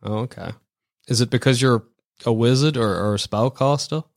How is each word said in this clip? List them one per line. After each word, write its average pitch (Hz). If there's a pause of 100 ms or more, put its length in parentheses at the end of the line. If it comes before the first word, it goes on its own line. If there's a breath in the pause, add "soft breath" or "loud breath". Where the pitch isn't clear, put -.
Oh, 107
okay. 117 (560)
Is 113
it 123
because 127
you're 123 (420)
a 120
wizard 131
or, 110
or 101
a -
spellcaster? 139 (140)